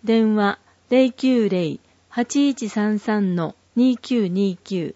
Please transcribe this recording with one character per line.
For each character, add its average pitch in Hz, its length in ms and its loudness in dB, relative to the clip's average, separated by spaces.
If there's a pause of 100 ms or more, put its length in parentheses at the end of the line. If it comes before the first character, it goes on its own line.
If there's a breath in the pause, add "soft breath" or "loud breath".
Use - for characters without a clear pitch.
電 220 300 2
話、 202 240 0 (300 soft breath)
零 254 220 4
九 247 380 0
零 175 300 -2 (300 soft breath)
八 277 400 0
一 233 200 -6
三 208 300 -2
三 202 360 -2
の 165 200 -4 (200)
二 247 220 2
九 233 300 -2
二 185 360 -2
九。 170 320 -6